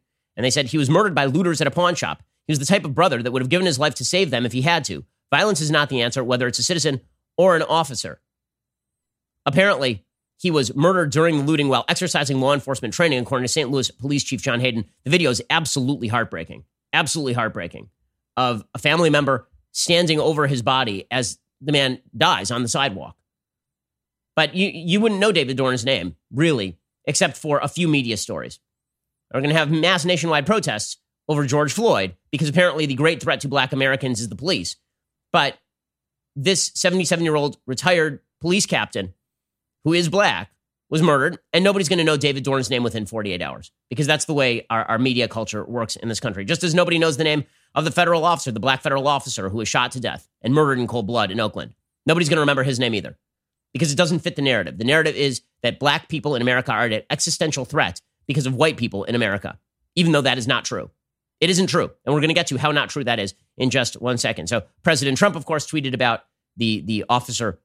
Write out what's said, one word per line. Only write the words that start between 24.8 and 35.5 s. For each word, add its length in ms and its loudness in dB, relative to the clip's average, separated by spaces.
wouldn't 200 2
know 120 4
David 240 0
Dorn's 280 0
name, 320 -2
really, 460 0
except 320 0
for 220 -2
a 100 -4
few 200 -2
media 280 0
stories. 420 -10
We're 80 -2
gonna 140 0
have 160 2
mass 340 2
nationwide 420 0
protests 520 -2
over 180 0
George 260 0
Floyd 440 2
because 180 -2
apparently 380 2
the 80 -2
great 280 0
threat 180 -2
to 80 -6
Black 240 0
Americans 480 0
is 80 -6
the 80 -10
police. 400 -4
But 260 0